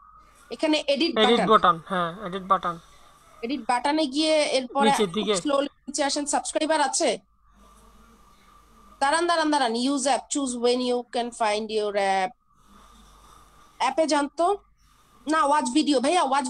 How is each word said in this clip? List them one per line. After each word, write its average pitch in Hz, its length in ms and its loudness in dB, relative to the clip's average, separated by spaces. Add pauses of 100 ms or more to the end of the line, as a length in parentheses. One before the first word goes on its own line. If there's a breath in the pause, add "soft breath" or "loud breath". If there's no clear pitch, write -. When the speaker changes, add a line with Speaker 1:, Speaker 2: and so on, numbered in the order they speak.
(500)
Speaker 1:
এখানে 311 260 0 (180)
edit 269 240 0
Speaker 2:
এডিট 233 220 4
Speaker 1:
বাটন। 190 120 0
Speaker 2:
button, 185 240 6 (140)
হ্যাঁ, 180 200 -2 (160)
edit 185 160 -8
button। 185 340 -2 (680)
Speaker 1:
Edit 240 280 -6
বাটনে 285 360 0
গিয়ে 311 280 0 (240)
এরপরে 262 320 0
Speaker 2:
নিচের 220 220 0
দিকে। 202 200 -2
Speaker 1:
খুব 185 100 -2
স্লোলি 277 260 0 (180)
নিচে - 180 -4
আসেন, 285 220 -2
subscriber 302 540 -2
আছে? 285 300 0 (1900)
দাঁড়ান, 302 260 2
দাঁড়ান, 320 240 2
দাঁড়ান, 262 240 0 (180)
use 269 220 -4
app, 220 100 -4 (100)
choose 269 200 -4 (100)
when 247 140 2 (120)
you 247 80 -2 (160)
can 240 140 -4 (140)
find 214 240 -2 (120)
your 208 140 -2 (300)
app। 185 100 -4 (1500)
অ্যাপে 262 280 0
যান 285 220 0
তো। 339 180 0 (840)
না, 311 120 2
watch 285 300 2
video, 285 260 2
ভাইয়া, 320 220 2
ওয়াচ 269 280 0